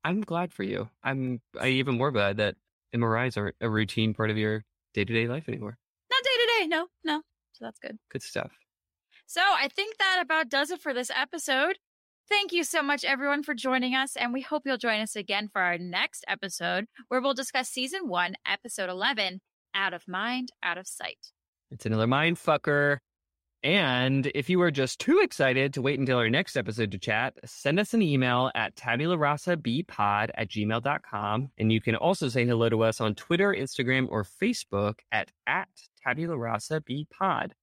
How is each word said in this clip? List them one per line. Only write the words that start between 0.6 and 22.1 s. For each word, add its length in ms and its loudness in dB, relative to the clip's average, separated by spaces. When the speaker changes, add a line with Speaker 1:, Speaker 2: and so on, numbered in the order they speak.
Speaker 1:
you. 260 -4
I'm, 380 -2
I 80 2
even 300 2
more 140 2
glad 240 4
that 180 2
M 80 2
R 240 2
Is 100 -4
aren't 240 -4
a 80 -2
routine 460 2
part 160 0
of 80 0
your 260 0
day-to-day 320 2
life 220 -6
anymore. 280 -8
Speaker 2:
Not 120 2
day-to-day, 460 2
no, 180 0
no. 180 -2
So 120 -18
that's 160 -14
good. 180 -12
Speaker 1:
Good 100 -8
stuff. 300 -8
Speaker 2:
So 160 -4
I 260 4
think 300 -6
that 240 4
about 260 0
does 220 0
it 100 -4
for 140 -4
this 200 -2
episode. 640 0
Thank 240 2
you 100 2
so 200 0
much, 220 0
everyone, 380 0
for 120 -4
joining 420 0
us, 180 -2
and 180 -2
we 100 -4
hope 220 -4
you'll 140 0
join 220 0
us 160 -6
again 360 -2
for 80 -2
our 180 2
next 500 -4
episode, 580 -4
where 120 0
we'll 140 0
discuss 340 -4
season 380 -6
one, 280 0
episode 420 -4
eleven, 520 -2
Out 180 0
of 140 -12
Mind, 440 -4
Out 160 -4
of 80 -14
Sight. 320 -10
Speaker 1:
It's 160 -10
another 200 2
mind 300 4